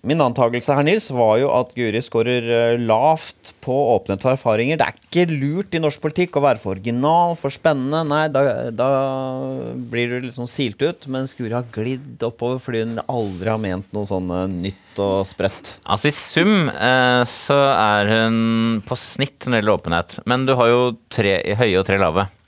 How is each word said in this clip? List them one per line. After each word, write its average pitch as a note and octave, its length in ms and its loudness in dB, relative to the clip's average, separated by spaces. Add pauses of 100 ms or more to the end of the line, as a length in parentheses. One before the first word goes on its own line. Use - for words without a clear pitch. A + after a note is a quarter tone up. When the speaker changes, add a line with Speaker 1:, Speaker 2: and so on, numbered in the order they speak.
Speaker 1:
Min D3+ 160 2
antagelse A#2+ 500 0
her, C#3+ 120 4
Nils, G3 260 0
var A#2 300 4
jo C#3 100 2
at A#2+ 240 0
Guri A2+ 260 0
scorer, A#2+ 460 0
eh, A#2 320 2
lavt A#2+ 800 0
på C3 140 -4 (240)
åpenhet G2 220 -4
for C3 160 2
erfaringer. B2 420 0
Det - 80 2
er - 80 -6 (320)
ikke D#3 140 -2
lurt E3+ 340 -4
i E3 60 -2
norsk D3 180 -2
politikk E3+ 400 -2
å C#3 40 2
være B2+ 180 2
for F#2+ 160 -4
original, D3 580 0
for D3 160 -6
spennende. D3+ 560 0
Nei, D#3 220 0
da, B2+ 420 0
da B2 200 0 (840)
blir A#2+ 340 -4 (120)
du - 80 -
liksom A#2+ 180 -8
silt B2 360 -4
ut, E3 260 -4
mens C3 260 -6
Guri A#2 160 -6
har A#2+ 140 -2
glidd B2 580 -6
oppover A#2+ 400 -4
fordi A2+ 220 -4
hun A2+ 240 -6
aldri G#2 420 -4
har A2 80 0
ment G2 340 -6
noe G#2 140 -4
sånn, F#2 240 -4
eh, F#2 160 -2 (240)
nytt - 320 -12
og G2 240 0
sprøtt. - 580 -6
Speaker 2:
Altså, - 220 0
i D3 80 2
sum, F3+ 540 2
eh, B2 560 2
så - 340 0 (160)
er G#2 320 4
hun A2+ 800 2
på - 100 -4
snitt - 440 -6
når B2 180 0
det G#2 60 0
gjelder G#2 160 4
åpenhet. E2+ 440 -2
Men B2+ 220 0
du C3 80 4
har B2 140 4
jo B2 280 4 (140)
tre G2+ 240 2 (220)
høye G#2 240 2
og G2 60 -2
tre G2 120 2
lave. F#2+ 300 2 (200)